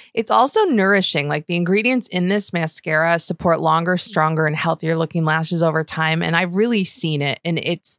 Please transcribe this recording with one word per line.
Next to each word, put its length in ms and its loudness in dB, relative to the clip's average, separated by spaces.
it's 180 -4
also 320 4
nourishing. 640 2
Like, 180 -4
the 120 -4
ingredients 500 0
in 220 0
this 240 -2
mascara 680 0
support 400 0
longer, 380 0
stronger, 500 0
and 80 -2
healthier 400 -2
looking 300 -2
lashes 360 0
over 220 2
time. 400 -2
And 120 0
I've 200 -2
really 280 2
seen 380 0
it. 220 -2
And 160 -2
it 280 -4